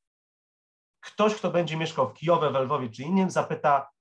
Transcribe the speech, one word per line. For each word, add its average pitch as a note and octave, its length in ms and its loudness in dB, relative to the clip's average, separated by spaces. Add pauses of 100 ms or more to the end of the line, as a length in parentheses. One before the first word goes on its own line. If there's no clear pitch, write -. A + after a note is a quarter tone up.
(1000)
ktoś, G#3 340 0
kto F3+ 160 -4
będzie D#3+ 260 0
mieszkał C#3+ 320 -2
w - 60 -16
Kijowie, D#3+ 360 2
we C3 120 0
Lwowie C3 260 -2
czy A2+ 140 -14
innym, F3+ 280 2
zapyta: D3+ 600 0 (100)